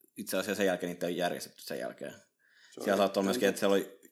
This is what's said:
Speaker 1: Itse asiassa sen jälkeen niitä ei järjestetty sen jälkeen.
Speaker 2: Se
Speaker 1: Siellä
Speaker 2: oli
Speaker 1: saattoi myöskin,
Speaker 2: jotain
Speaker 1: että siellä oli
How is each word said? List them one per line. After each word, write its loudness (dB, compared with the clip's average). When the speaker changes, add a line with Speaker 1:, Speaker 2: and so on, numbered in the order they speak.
Speaker 1:
Itse -6
asiassa 0
sen 2
jälkeen 0
niitä -4
ei -2
järjestetty -4
sen -8
jälkeen. -8
Speaker 2:
Se -18
Speaker 1:
Siellä -2
Speaker 2:
oli 4
Speaker 1:
saattoi 4
myöskin, 2
Speaker 2:
jotain 6
Speaker 1:
että -2
siellä 4
oli -2